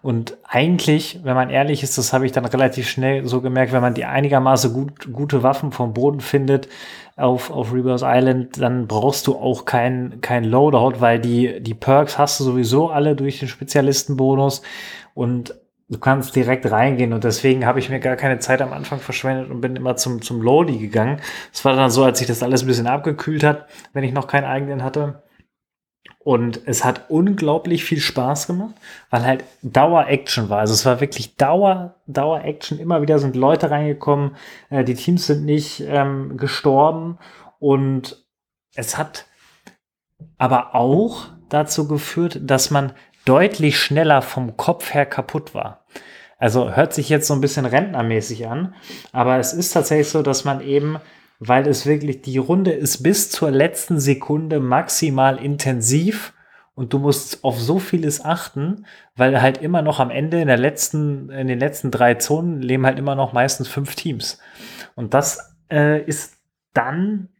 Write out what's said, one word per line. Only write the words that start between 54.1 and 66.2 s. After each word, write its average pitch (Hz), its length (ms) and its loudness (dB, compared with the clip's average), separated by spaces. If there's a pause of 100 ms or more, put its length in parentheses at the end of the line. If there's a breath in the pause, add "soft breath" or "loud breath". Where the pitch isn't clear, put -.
maximal 135 800 2
intensiv 143 960 -2 (420 soft breath)
und 123 160 -6
du 139 80 0
musst 143 440 -2
auf 120 160 -2
so 143 180 0
vieles 165 460 -2
achten, 170 600 -4 (300 loud breath)
weil 127 260 4
halt 135 180 2
immer 165 220 0
noch 151 180 0
am 120 120 0
Ende 160 300 -2
in 151 60 0
der 123 100 6
letzten, 143 720 -2
in 135 180 -6
den 127 120 -2
letzten 143 320 -2
drei 120 240 4
Zonen 156 460 -2
leben 131 240 0
halt 135 120 2
immer 139 180 -4
noch 135 160 -2
meistens 127 360 0
fünf - 280 -6
Teams. - 440 -8 (560 loud breath)
Und 120 180 -4
das, - 420 -2 (140)
äh, 151 340 2
ist - 340 -10 (360)